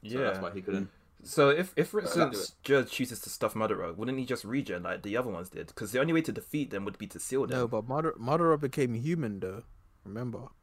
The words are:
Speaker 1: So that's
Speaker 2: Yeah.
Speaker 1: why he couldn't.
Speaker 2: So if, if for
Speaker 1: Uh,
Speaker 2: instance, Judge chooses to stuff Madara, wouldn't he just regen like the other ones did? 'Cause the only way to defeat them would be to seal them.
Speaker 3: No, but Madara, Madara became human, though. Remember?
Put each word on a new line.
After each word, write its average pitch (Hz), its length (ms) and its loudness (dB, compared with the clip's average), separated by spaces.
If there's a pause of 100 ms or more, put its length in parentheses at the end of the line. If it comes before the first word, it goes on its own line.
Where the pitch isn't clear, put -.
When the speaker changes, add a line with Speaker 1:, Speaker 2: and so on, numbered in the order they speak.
(100)
Speaker 1:
So 123 100 -2
that's 104 160 2
Speaker 2:
Yeah. 95 40 -6
Speaker 1:
why 90 120 -4
he 98 100 -6
couldn't. 95 280 -2 (340)
Speaker 2:
So 139 260 6
if, 175 260 2
if 165 120 4
for 208 100 0
Speaker 1:
Uh, 202 40 0
Speaker 2:
instance, 143 600 2
Judge 135 300 4
chooses 123 300 -2
to - 80 -10
stuff - 240 0
Madara, 98 420 0
wouldn't 123 220 -2
he 131 60 -2
just 123 200 -4
regen 101 400 -4
like 92 180 -4
the 104 140 -2
other 123 140 0
ones 90 200 -6
did? - 240 -10
'Cause 98 180 -8
the 127 80 4
only 160 120 4
way 160 100 4
to - 100 -2
defeat 139 380 -4
them 98 140 -4
would 101 140 -6
be 107 100 -8
to - 100 -12
seal 127 280 0
them. 127 120 0
Speaker 3:
No, 123 100 0
but 113 180 -2
Madara, 151 300 0
Madara 156 440 4
became 131 340 0
human, 123 460 0
though. 98 240 -6 (400)
Remember? 113 440 -8 (140)